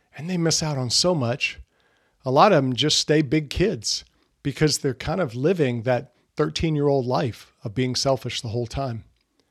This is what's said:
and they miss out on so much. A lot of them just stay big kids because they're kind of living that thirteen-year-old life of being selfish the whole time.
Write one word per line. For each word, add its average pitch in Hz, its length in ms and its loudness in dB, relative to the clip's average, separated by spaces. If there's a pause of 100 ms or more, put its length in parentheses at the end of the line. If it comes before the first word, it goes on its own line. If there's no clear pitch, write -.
(160)
and 160 140 -8
they 185 80 -2
miss 165 240 0
out 151 160 -4
on 127 100 -2
so 180 260 2
much. 127 440 -2 (680)
A 131 60 -2
lot 170 220 8
of 143 120 6
them 127 100 0
just 139 240 2
stay 156 220 4
big 151 300 0
kids 170 540 -2 (380)
because 147 360 0
they're 135 160 -2
kind 160 260 -4
of 127 140 -2
living 131 480 0
that 123 320 -2 (220)
thirteen-year-old 151 680 0
life 127 480 -4 (120)
of 107 100 -8
being 127 200 -2
selfish 131 460 -2
the 120 80 -8
whole 117 180 -4
time. 123 380 -8 (460)